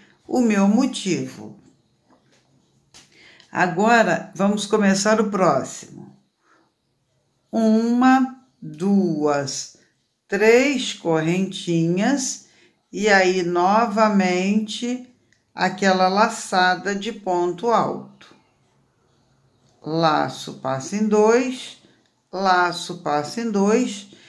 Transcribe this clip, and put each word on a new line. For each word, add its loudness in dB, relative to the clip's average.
o -2
meu 2
motivo. -2
Agora, 0
vamos -2
começar 2
o -2
próximo. -2
Uma, 2
duas, -2
três 2
correntinhas, -2
e -2
aí 4
novamente 0
aquela 0
laçada 0
de -8
ponto -4
alto. -4
Laço, -2
passo -6
em 0
dois, 2
laço, -2
passo -4
em -4
dois, 0